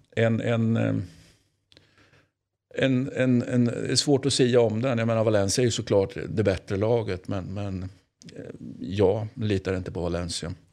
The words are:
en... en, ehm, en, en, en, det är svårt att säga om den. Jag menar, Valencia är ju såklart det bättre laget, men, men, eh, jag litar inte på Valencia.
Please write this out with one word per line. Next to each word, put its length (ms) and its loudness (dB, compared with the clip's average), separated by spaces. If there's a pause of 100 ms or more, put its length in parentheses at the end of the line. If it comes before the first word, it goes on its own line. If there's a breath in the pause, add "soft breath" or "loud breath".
(160)
en... 260 2
en, 360 2
ehm, 260 0 (1700 loud breath)
en, 400 0
en, 280 2
en, 220 2
det 260 -2
är 40 0
svårt 300 2
att 80 0
säga 280 4
om 200 2
den. 160 0
Jag 100 0
menar, 160 2
Valencia 380 2
är 40 4
ju 60 2
såklart 420 0 (160)
det 140 0
bättre 340 -2
laget, 500 -2
men, 160 -4 (100)
men, 300 -6 (520)
eh, 60 -14 (380)
jag 540 2
litar 440 -2
inte 140 -6
på 100 -6
Valencia. 520 -6 (200)